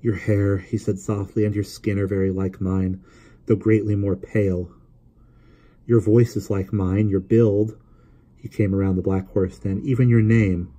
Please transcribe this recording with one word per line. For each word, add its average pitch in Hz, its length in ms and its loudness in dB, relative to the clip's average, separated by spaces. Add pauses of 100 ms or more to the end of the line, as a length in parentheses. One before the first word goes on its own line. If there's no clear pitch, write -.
"Your 110 140 0
hair," 101 420 0
he 110 200 -6
said 104 200 -4
softly, 104 480 -4
"and 104 80 -2
your 104 100 -2
skin 101 360 -4
are 98 80 -2
very 95 240 -2
like 95 280 -4
mine, 95 420 -2 (440)
though 117 100 4
greatly 104 400 0
more 101 200 -2
pale. 95 560 -4 (1120)
Your 117 140 4
voice 113 360 2
is 98 140 -6
like 98 240 -4
mine, 98 340 0
your 98 120 0
build." 110 560 2 (600)
He - 120 -18
came 101 260 -2
around 98 220 0
the 92 80 -2
black 95 260 -2
horse 95 300 -4
then. 98 240 -6
"Even 127 260 2
your 117 140 4
name." 104 560 2